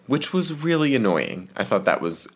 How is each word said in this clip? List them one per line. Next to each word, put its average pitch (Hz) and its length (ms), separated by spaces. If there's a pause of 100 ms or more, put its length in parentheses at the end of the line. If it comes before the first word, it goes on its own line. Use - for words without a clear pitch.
which - 260
was 156 300
really 156 320
annoying. 92 600
I 101 80
thought 95 200
that 87 160
was 82 360